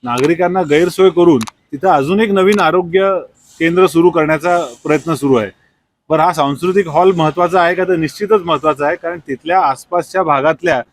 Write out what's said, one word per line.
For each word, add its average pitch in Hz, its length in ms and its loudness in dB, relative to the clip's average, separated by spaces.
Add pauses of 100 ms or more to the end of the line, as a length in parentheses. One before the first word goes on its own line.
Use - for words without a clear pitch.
नागरिकांना 165 580 0
गैरसोय 175 480 2
करून 170 320 4
तिथं - 460 -8
अजून 165 320 2
एक 202 100 0
नवीन 196 300 2
आरोग्य 185 600 0 (400)
केंद्र 175 280 2
सुरू 170 220 4
करण्याचा 160 560 0 (180)
प्रयत्न 151 300 -2
सुरू 139 220 0
आहे. 104 160 -2 (580)
बरं, 156 140 2
हा 170 100 2
सांस्कृतिक 156 540 -2
हॉल 170 240 2
महत्त्वाचा 175 500 0
आहे 170 140 0
का? 185 80 -2
तर 180 120 0
निश्चितच 190 460 -2
महत्त्वाचा 156 460 -2
आहे, 165 80 -2
कारण 170 320 -10
तिथल्या 156 340 -2
आसपासच्या 170 600 -4
भागातल्या 147 680 -2